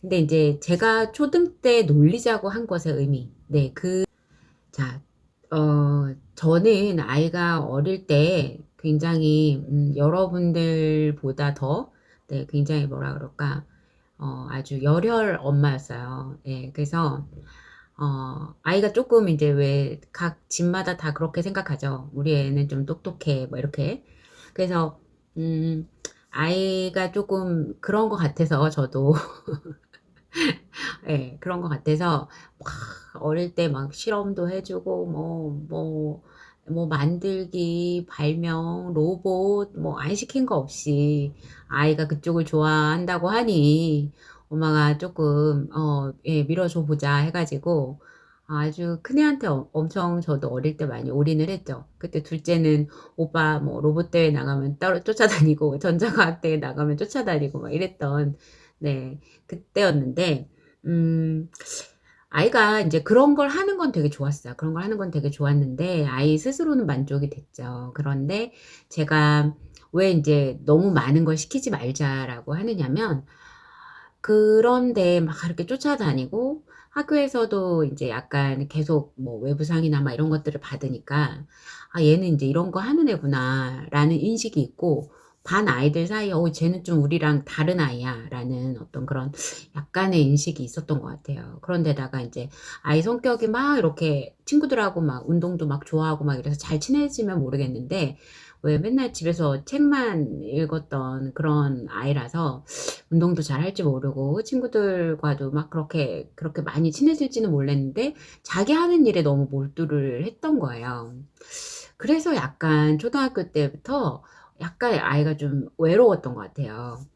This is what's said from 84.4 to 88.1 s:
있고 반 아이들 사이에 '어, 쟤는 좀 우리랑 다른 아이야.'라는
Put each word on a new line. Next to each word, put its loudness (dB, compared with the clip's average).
있고 -2
반 0
아이들 2
사이에 -4
'어, 2
쟤는 -2
좀 2
우리랑 2
다른 -2
아이야.'라는 -6